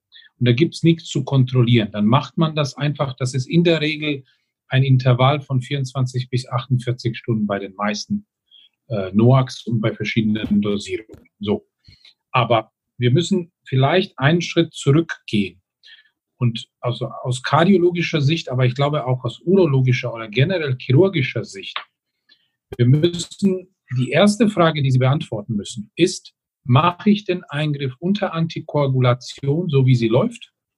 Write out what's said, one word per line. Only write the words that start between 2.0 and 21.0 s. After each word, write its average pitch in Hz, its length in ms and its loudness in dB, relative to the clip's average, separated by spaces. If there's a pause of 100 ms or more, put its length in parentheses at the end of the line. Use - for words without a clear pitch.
macht 139 320 0
man 160 180 0
das 147 200 -4
einfach. 147 400 -4
Das 127 180 -6
ist 127 160 -4
in 170 140 4
der 165 180 2
Regel 151 440 -4 (420)
ein 135 160 2
Intervall 131 580 2
von 131 200 -4
vierundzwanzig 127 680 -6
bis 123 180 -4
achtundvierzig 120 680 -4
Stunden 107 300 -2
bei 101 100 -2
den 98 180 -10
meisten, 104 520 -6 (640)
äh, 95 240 -6
noacs 127 520 2
und 113 160 -2
bei 107 120 -2
verschiedenen 107 680 -2
Dosierungen. - 680 -6 (100)
So. 101 280 -4 (640)
Aber 113 400 0 (260)
wir 123 140 0
müssen 170 400 -2 (200)
vielleicht 143 480 0
einen 160 220 2
Schritt 165 320 -2
zurückgehen. 123 880 -2 (760)
Und 117 300 -4 (140)
also 123 280 -6 (140)
aus 123 180 -6
kardiologischer 170 800 2
Sicht, 151 300 -2
aber 127 160 0
ich 123 100 0
glaube 143 300 -2
auch 127 180 -2
aus - 220 -8
urologischer 131 680 2
oder 113 140 -10
generell 139 500 0
chirurgischer 135 680 0